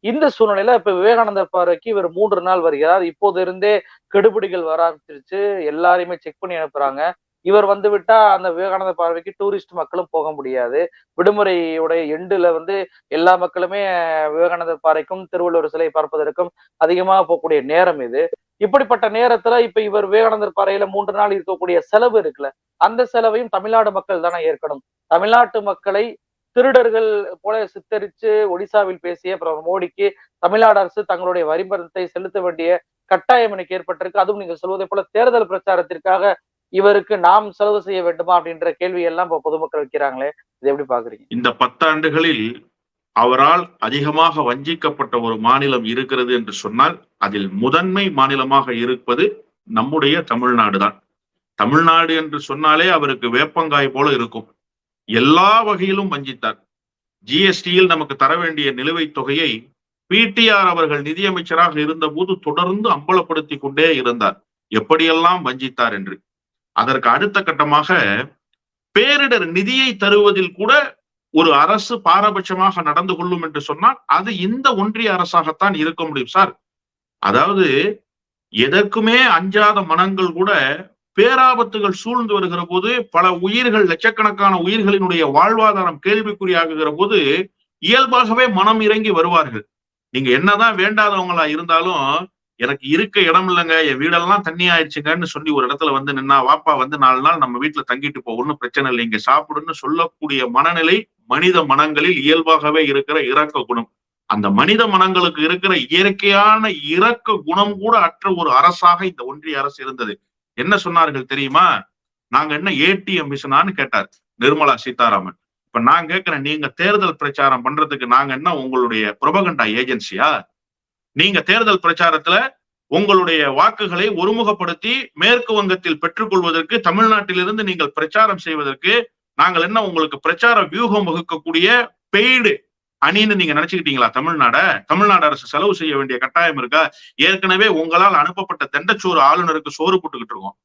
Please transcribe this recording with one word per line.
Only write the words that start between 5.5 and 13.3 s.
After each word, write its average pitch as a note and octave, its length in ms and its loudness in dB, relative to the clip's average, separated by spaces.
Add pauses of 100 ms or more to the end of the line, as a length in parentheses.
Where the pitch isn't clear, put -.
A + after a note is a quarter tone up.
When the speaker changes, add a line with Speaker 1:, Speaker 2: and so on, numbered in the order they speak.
Speaker 1:
எல்லாரையுமே F3 520 0
செக் - 200 -18
பண்ணி F3+ 180 -10
அனுப்புறாங்க. C#3+ 440 -4 (460)
இவர் G3+ 200 4
வந்து G3+ 240 0
விட்டா G#3 260 2 (140)
அந்த F#3 200 0
விவேகானந்தர் F#3 440 -4
பார்வைக்கு E3+ 420 -4
டூரிஸ்ட் G3+ 360 -6
மக்களும் F3 380 -8
போக D#3 220 -4
முடியாது. C3 480 -4 (380)
விடுமுறையுடைய E3+ 840 0 (100)
எண்டுல F3 420 0
வந்து E3 240 -4 (320)
எல்லா F3 280 4